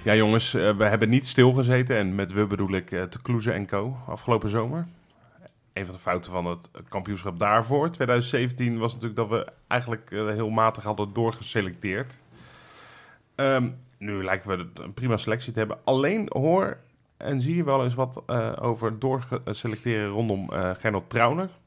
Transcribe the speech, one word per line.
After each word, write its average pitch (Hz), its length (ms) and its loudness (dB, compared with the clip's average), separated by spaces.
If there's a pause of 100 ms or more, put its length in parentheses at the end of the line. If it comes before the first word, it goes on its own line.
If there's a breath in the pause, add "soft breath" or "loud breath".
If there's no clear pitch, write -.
Ja, 107 100 6
jongens, 110 400 4
eh, 101 220 4
we 107 80 4
hebben 107 240 4
niet 131 200 4
stilgezeten. 127 680 4
En 95 180 2
met 98 180 -2
we 104 140 2
bedoel 98 260 -2
ik, 95 200 -2
eh, 90 100 -2
Te 92 200 -8
Kloeze 117 300 0
en 98 140 -4
co. 110 300 -4 (100)
afgelopen 110 440 0
zomer. 131 360 -2 (880 soft breath)
Een 95 140 -6
van 92 80 -12
de 90 60 -16
fouten 90 320 -2
van 87 140 -2
het 87 240 -8 (180)
kampioenschap 95 500 -6
daarvoor, 117 520 2
tweeduizend 123 440 0
zeventien, 123 440 0
was 117 140 -2
natuurlijk 113 280 -6
dat 107 80 0
we 110 180 0 (200)
eigenlijk, 120 440 -4
eh, 107 160 -4
heel 107 240 -2
matig 113 320 2
hadden 104 300 -4
doorgeselecteerd. 107 1040 -4 (1160 loud breath)
Ehm, 135 340 2 (300)
nu 101 260 -6
lijken 95 260 -2
we 92 60 0
het 87 280 -10
een 101 100 -14
prima 120 220 0
selectie 113 360 -4
te 110 60 -4
hebben. 107 260 -2
Alleen 147 480 2
hoor 165 440 2 (400)
en 135 240 -2
zie 160 160 0
je 170 80 2
wel 135 200 2
eens 123 100 0
wat, 127 320 -4
eh, 113 340 -2
over 113 380 -2
doorgeselecteren 117 1080 -2
rondom, 101 440 -2
eh, 90 220 -2
Gernot 101 360 -2
Trauner. 147 400 2 (160)